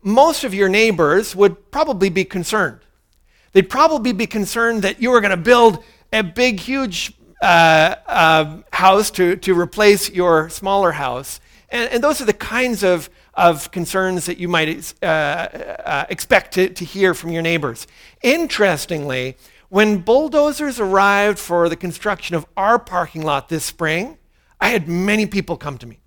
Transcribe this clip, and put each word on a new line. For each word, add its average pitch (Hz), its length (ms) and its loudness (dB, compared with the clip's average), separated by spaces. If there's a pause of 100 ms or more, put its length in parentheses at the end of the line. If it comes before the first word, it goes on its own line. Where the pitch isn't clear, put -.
most 269 440 2
of 196 80 -4
your 196 160 2
neighbors 190 640 2
would 190 360 2
probably 254 380 0
be 185 140 -2
concerned. 175 560 -4 (720)
They'd 196 180 2
probably 269 440 2
be 202 120 -2
concerned 226 580 -2
that 202 180 -4
you 240 100 0
were 247 80 6
gonna 202 160 0
build 220 480 4 (300)
a 220 100 0
big, 202 380 -2
huge, 254 520 -6 (280)
uh, 165 540 4 (120)
uh, 160 540 2 (100)
house 208 400 4
to, 180 240 0
to 180 240 0
replace 208 500 2
your 165 380 2
smaller 196 460 0
house. 131 480 -8 (280)
And, 233 220 -4
and 240 120 -2
those 294 180 0
are 240 40 -6
the 208 60 0
kinds 233 500 -4
of, 180 280 0 (240)
of 170 380 2
concerns 185 560 -4
that 175 100 -8
you 175 100 -8
might, 160 460 -4 (100)
uh, - 20 -4
uh, 156 1000 -4
expect - 460 -2
to, 185 160 0
to - 160 -12
hear 190 280 0
from 160 180 -8
your 165 100 -4
neighbors. 156 440 -4 (360)
Interestingly, 156 1120 -2 (320)
when 208 300 2
bulldozers 285 840 0
arrived 202 600 2
for 170 280 0
the 165 80 -2
construction 180 640 -6
of - 80 -6 (100)
our 220 240 2
parking 170 440 -6
lot 147 260 -4
this 160 160 -4
spring, 170 520 -4 (440)
I 202 80 0
had 196 180 -2
many 202 380 0
people 190 320 -6
come 143 220 -12
to 120 60 -18
me. - 220 -20